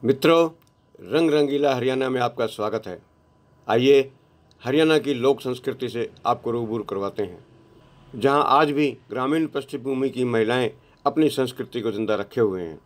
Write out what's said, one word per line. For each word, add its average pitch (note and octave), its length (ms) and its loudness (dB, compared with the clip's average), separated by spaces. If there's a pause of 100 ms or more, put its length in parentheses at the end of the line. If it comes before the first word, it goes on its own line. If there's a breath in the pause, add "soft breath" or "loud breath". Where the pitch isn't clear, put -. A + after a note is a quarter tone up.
मित्रों, D#3 440 4 (540)
रंग D3+ 280 0
रंगीला C#3+ 440 2
हरियाणा C3 340 0
में B2+ 120 -2
आपका A#2+ 260 -2
स्वागत G#2+ 400 -4
है। F2+ 120 -10 (680)
आइए, C3 320 6 (640)
हरियाणा D#3 360 2
की C#3 160 -2
लोक C3 260 0
संस्कृति B2+ 480 -6
से A2+ 200 -6 (180)
आपको A#2+ 240 -2
रूबरू A2+ 320 -4
करवाते G2 400 -6
हैं, F2+ 160 -8 (760)
जहां C#3 340 2
आज D3 220 4
भी C#3+ 200 0 (200)
ग्रामीण C3+ 360 -2
पृष्ठभूमि C3+ 640 -6
की B2+ 140 -2
महिलाएं A#2 460 0 (340 soft breath)
अपनी D3+ 260 2
संस्कृति B2 500 -4
को A2 120 -2
जिंदा G#2+ 220 -2
रखे G2+ 260 -4
हुए F#2 220 0
हैं। D#2+ 240 -12